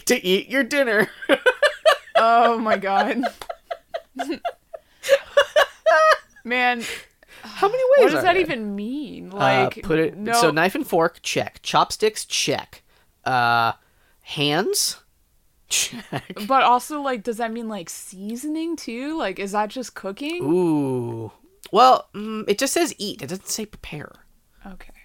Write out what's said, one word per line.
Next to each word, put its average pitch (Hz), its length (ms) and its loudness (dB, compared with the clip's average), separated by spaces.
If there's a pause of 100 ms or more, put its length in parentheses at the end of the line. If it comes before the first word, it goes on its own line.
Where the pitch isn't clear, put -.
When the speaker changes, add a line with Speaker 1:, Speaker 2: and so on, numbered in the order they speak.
Speaker 1:
to - 180 2
eat 185 240 2
your 269 140 0
dinner? 233 480 2 (180)
<laughs> 277 80 4 (840)
Speaker 2:
Oh, 233 360 4
my 220 180 0
God. 196 460 0 (920)
<laughs> 269 140 -4 (2250)
Man. 247 380 0 (600)
Speaker 1:
How 370 260 -2
many 508 140 0
ways 508 220 6
Speaker 2:
What 359 60 6
does 302 100 2
Speaker 1:
are - 20 0
Speaker 2:
that 359 120 4
Speaker 1:
there? 381 80 2
Speaker 2:
even 220 340 -4
mean? 208 560 -10
Speaker 1:
Uh, 196 40 -12
Speaker 2:
Like, 131 460 0
Speaker 1:
put 160 160 0
it, 160 180 -2
Speaker 2:
no. 214 180 -4
Speaker 1:
so 233 160 4
knife 160 240 0
and 311 120 -6
fork, 165 360 0
check. - 400 -4
Chopsticks, - 640 0
check. - 560 -4 (420)
Uh, 117 480 2 (500)
hands, 160 800 -2 (320)
<laughs> - 360 -20
check. - 680 -6 (120)
Speaker 2:
But 269 160 4
also, 247 380 0
like, 262 220 -4
does 220 160 -6
that 226 140 -6
mean, 226 160 -8
like, 196 200 -10
seasoning, 294 880 -8
too? 269 400 -8
Like, 202 220 -6
is 196 140 -8
that 208 180 -2
just 254 240 -10
cooking? 285 480 -8
Speaker 1:
Ooh. 135 880 -2 (400)
Well, 247 420 6
mm, 214 320 -8
it 202 120 0
just 269 160 -2
says 339 240 0
eat. - 240 -10
It 131 60 -10
doesn't 185 200 -12
say - 180 -8
prepare. - 460 -16 (540)
Speaker 2:
Okay. 190 260 -20 (120)